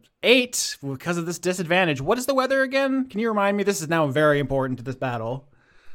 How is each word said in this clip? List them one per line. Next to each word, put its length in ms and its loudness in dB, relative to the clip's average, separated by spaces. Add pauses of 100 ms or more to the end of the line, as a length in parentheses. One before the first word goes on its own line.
(240)
eight, 600 2
because 320 -6
of 120 -4
this 100 -6
disadvantage. 640 0
What 160 2
is 80 -6
the 80 0
weather 300 2
again? 440 0
Can 120 -6
you 100 0
remind 260 2
me? 60 0
This 220 0
is 40 -6
now 200 2
very 320 4
important 400 -2
to 40 -16
this 120 -8
battle. 520 -6 (480)